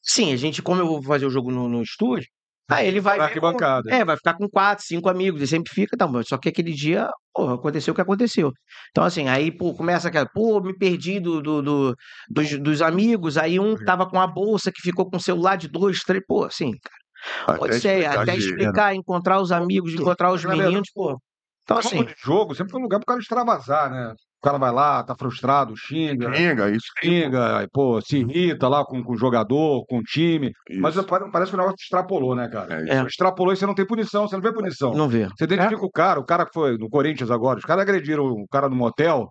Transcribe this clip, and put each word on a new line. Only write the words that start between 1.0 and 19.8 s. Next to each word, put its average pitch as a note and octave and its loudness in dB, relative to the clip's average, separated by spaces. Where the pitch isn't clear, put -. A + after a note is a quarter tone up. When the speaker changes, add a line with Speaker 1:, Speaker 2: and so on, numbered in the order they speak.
Speaker 1:
fazer C#3 0
o C3+ 0
jogo B2+ -2
no, B2 -2
no A#2+ -2
estúdio, G#3+ -4
aí - 2
ele F#3+ 2
vai G3 2
Speaker 2:
Na D3+ 2
Speaker 1:
ver D3 -2
com, D#3+ 0
Speaker 2:
arquibancada. C3+ 0
Speaker 1:
é, B3+ 4
vai E3 2
ficar - 0
com G3 -4
quatro, G3+ 2
cinco F3 -2
amigos, F#3 0
ele C#3 0
sempre D#3+ 0
fica, - 0
tá, G3 2
mas B2 -2
só C3+ -2
que D#3+ -2
aquele E3 -2
dia, D#3 0
porra, B2+ 0
aconteceu D3 -2
o D#3+ -2
que F#3 0
aconteceu. F#3+ 2
Então, D#3+ 2
assim, F3 0
aí, C#3+ 2
pô, F3 -2
começa E3+ 0
aquela, D3+ 2
pô, G#3+ 2
me F#3+ -6
perdi F#3 0
do, E3+ -2
do, D3+ -2
do, C#3 2
dos, D3 -2
dos D3 2
amigos, E3+ 2
aí E3 2
um G#3 2
Speaker 2:
Uhum. G#3+ -8
Speaker 1:
tava F#3 2
com F#3 0
a F#3 4
bolsa F#3+ -2
que - -18
ficou F3+ 0
com F3+ -6
o F3 -4
celular F#3 2
de D#3+ -10
dois, F3 0
três, F#3+ 0
pô, - 0
assim, - -4
cara, - -4
Speaker 3:
Até - -4
Speaker 1:
odisseia, F#3+ 2
Speaker 3:
explicar D3 2
Speaker 1:
até - 2
Speaker 3:
de F#3+ -2
Speaker 1:
explicar, G3 2
encontrar F#3 0
os F3+ 0
amigos, F3 0